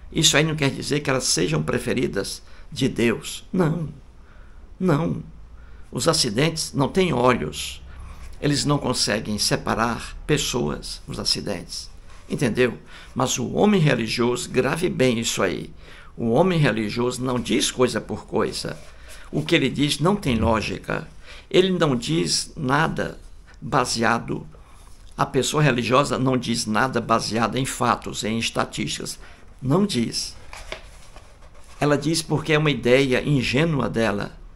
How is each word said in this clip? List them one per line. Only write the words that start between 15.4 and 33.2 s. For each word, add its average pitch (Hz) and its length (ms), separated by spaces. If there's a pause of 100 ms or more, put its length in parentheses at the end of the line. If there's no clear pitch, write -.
aí, 82 300 (440)
o 113 140
homem 170 280
religioso 120 640
não 127 160
diz 196 320
coisa 123 300
por - 260
coisa. - 500 (540)
O 151 140
que 170 100
ele 139 160
diz 143 300
não 185 160
tem 139 200
lógica. 110 680 (420)
Ele 185 220
não 165 240
diz 156 600
nada 139 640 (420)
baseado, 120 840 (720)
a 139 60
pessoa 143 360
religiosa 127 560
não 131 180
diz 117 280
nada 113 360
baseado 110 560
em 131 100
fatos, - 580
em 113 140
estatísticas. - 800 (420)
Não 151 240
diz. - 500 (1400)
Ela 147 200
diz 156 240
porque 151 320
é 151 40
uma 151 120
ideia 123 520